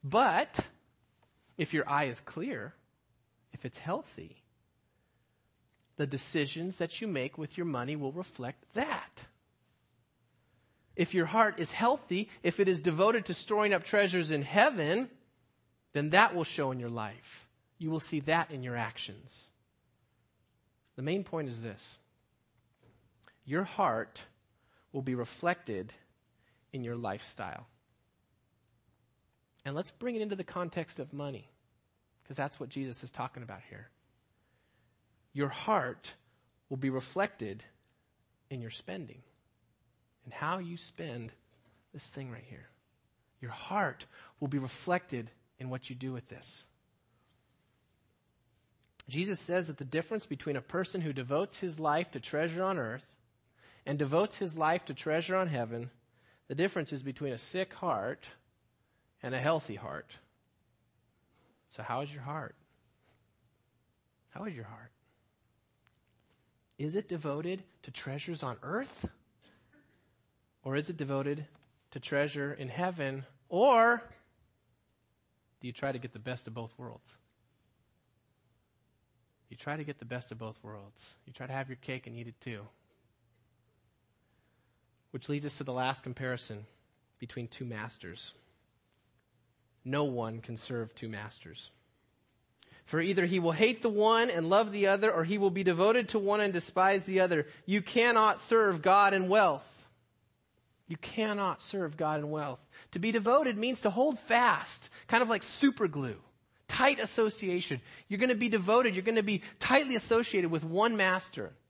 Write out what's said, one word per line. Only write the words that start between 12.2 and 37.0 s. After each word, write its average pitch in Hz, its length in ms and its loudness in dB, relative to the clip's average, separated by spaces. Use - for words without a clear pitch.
if 170 200 2
it 190 80 6
is 175 100 2
devoted 180 460 4
to - 80 -4
storing 208 400 2
up 175 100 2
treasures 185 480 4
in 143 120 2
heaven, 202 680 4
then 147 200 0
that 196 220 8
will 170 120 0
show 139 260 -2
in 127 80 -6
your 120 100 -6
life. 113 600 -10
You 160 120 -6
will 160 100 0
see 151 220 -4
that 160 280 0
in 139 140 -10
your 120 140 -6
actions. - 720 -10
The 131 60 -10
main 175 240 -2
point 151 240 -6
is 117 120 -10
this. 110 360 -14
Your 160 220 -2
heart 123 560 0
will 139 80 -4
be 131 140 -2
reflected 117 760 -4
in 131 140 -8
your 120 100 -6
lifestyle. 104 720 -8
And 143 100 -4
let's 175 160 -6
bring 240 240 -6
it 220 60 -2
into 208 160 -4
the 185 80 -8
context 175 520 -6
of 143 140 -10
money, 143 380 -10
'cause 131 140 -14
that's 147 200 -6
what 127 120 -10
Jesus 131 340 -8
is 127 80 -14
talking 127 320 -10
about 98 200 -16
here. 104 260 -20
Your 139 160 0
heart 143 640 -2
will 135 80 -6
be 135 120 0
reflected 131 760 -6